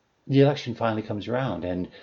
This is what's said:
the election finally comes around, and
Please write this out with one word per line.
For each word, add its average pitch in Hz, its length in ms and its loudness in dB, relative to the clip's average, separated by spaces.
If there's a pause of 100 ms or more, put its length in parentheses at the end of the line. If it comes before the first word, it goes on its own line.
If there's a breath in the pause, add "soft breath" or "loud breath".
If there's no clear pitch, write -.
(260)
the 139 140 4
election 139 340 4
finally 110 280 -2
comes 104 260 -8
around, 110 380 -4
and 90 240 -4 (140 loud breath)